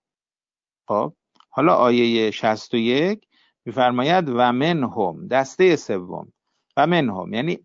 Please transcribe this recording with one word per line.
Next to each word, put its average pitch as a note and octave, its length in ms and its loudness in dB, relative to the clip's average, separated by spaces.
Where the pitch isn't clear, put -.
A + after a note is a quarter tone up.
خب A#2 240 -2
حالا D#3+ 240 2
آیه A#2 560 2
شصت A2 440 -4
و - 20 0
یک C#3+ 500 0
می‌فرماید C3 640 0
و B2 240 2
منهم، A#2+ 760 -2
دسته C3+ 500 2
سوم، F#2 560 -8
و C#3 100 4
منهم G#2 480 -2
یعنی D3 300 -4